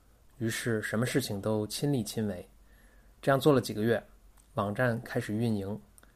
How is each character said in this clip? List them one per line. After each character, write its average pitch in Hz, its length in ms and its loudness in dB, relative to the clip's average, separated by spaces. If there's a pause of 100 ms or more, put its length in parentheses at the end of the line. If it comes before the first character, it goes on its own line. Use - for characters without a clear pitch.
(380)
于 113 120 -2
是 110 320 -2
什 107 160 -2
么 123 80 2
事 139 140 0
情 104 200 -4
都 107 280 0
亲 143 240 -2
力 123 100 2
亲 107 240 -2
为。 90 180 -6 (760)
这 143 80 2
样 135 80 6
做 147 140 6
了 127 80 6
几 113 120 -4
个 107 80 -4
月， 110 240 2 (500)
网 104 200 0
站 120 280 0
开 - 180 -4
始 110 120 -6
运 113 220 0
营， 101 260 -4 (360)